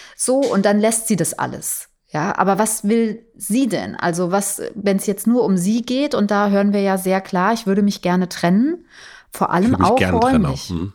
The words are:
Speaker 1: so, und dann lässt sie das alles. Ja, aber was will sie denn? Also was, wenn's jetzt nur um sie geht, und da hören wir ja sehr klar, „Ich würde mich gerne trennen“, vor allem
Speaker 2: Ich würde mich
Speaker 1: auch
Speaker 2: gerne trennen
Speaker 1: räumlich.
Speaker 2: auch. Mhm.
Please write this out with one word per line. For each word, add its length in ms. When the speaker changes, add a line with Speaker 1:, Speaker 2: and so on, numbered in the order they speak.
Speaker 1:
so, 240
und 240
dann 160
lässt 260
sie 100
das 220
alles. 480
Ja, 280
aber 220
was 300
will 360
sie 320
denn? 260
Also 380
was, 280
wenn's 320
jetzt 220
nur 160
um 120
sie 260
geht, 340
und 160
da 180
hören 220
wir 80
ja 180
sehr 220
klar, 320
„Ich 140
würde 160
mich 200
gerne 260
trennen“, 560
vor 220
allem 140
Speaker 2:
Ich 40
würde 120
mich 100
Speaker 1:
auch 40
Speaker 2:
gerne 220
trennen 260
Speaker 1:
räumlich. 280
Speaker 2:
auch. 20
Mhm. 200